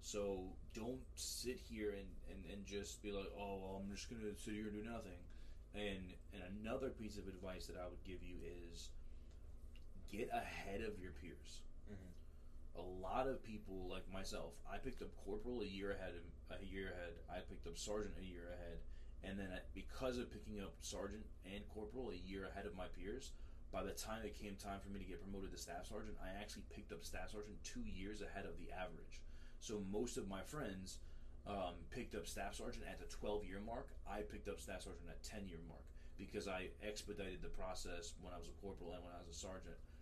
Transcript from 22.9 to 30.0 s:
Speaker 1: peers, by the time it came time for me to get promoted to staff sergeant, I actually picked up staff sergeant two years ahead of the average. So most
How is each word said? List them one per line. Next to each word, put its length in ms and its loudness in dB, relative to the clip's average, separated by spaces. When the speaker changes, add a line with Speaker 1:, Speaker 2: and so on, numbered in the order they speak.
Speaker 1:
peers, 360 0
by 100 6
the 80 4
time 320 2
it 160 0
came 160 0
time 240 0
for 100 -2
me 100 0
to 60 0
get 160 -2
promoted 300 0
to 60 -2
staff 320 -2
sergeant, 340 0
I 60 2
actually 240 -2
picked 200 -4
up 100 -2
staff 280 0
sergeant 320 -2
two 200 0
years 380 2
ahead 240 0
of 120 -2
the 140 -2
average. 500 -2
So 220 2
most 260 6